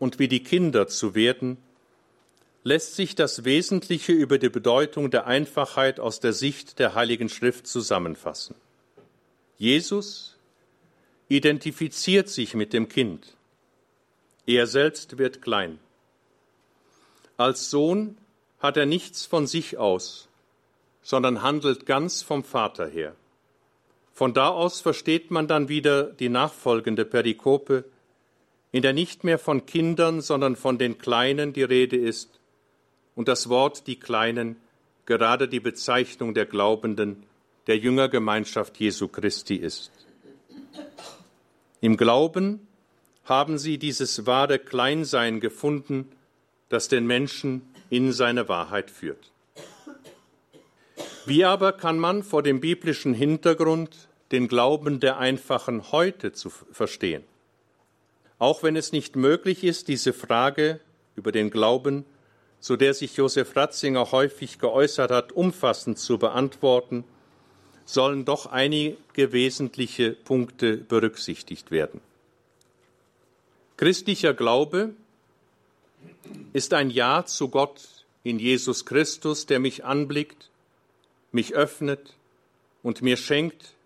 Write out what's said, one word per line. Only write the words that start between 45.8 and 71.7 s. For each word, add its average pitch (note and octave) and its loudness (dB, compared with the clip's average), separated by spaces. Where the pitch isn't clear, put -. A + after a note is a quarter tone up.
das A#2 -2
den A#2+ 2
Menschen C3 -2
in B2+ 2
seine A#2+ 0
Wahrheit F2+ -4
führt. - -12
Wie D3+ 4
aber F#3+ 4
kann E3 -2
man F3+ 0
vor D3+ 0
dem C3+ 2
biblischen D#3+ -2
Hintergrund D#3+ 0
den B2 2
Glauben C#3 2
der C3 2
Einfachen B2+ -2
heute E3 0
zu - -14
verstehen? - -6
Auch C#3 2
wenn D#3+ 2
es D#3+ -4
nicht - -4
möglich E3+ 2
ist, E3+ -2
diese C3 0
Frage C#3+ 0
über G#2+ -4
den G#2+ 0
Glauben, C3 2
zu - -2
der C3+ 4
sich C3+ -8
Josef C3+ 0
Ratzinger C3+ 0
häufig C3+ -2
geäußert C3 2
hat, B2 0
umfassend D3+ -2
zu A#2 -2
beantworten, B2 0
sollen C3+ 0
doch C#3+ -2
einige C#3+ -2
wesentliche B2 -2
Punkte A#2+ -2
berücksichtigt - -4